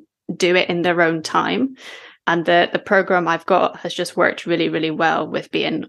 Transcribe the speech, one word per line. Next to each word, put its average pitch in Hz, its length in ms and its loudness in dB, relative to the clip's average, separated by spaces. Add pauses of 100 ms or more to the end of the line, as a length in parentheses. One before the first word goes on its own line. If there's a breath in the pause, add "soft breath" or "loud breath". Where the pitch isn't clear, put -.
(360)
do 175 200 2
it 180 140 2
in 175 120 0
their 170 220 0
own 160 180 0
time. 190 540 -2 (500 loud breath)
And 170 200 0
the, 175 280 4
the 175 60 -2
program 185 480 2
I've 165 180 -2
got - 360 2
has 170 120 -8
just - 240 -6
worked - 300 0
really, 165 220 0
really 160 220 -2
well 160 360 0
with 160 240 -8
being 160 360 -4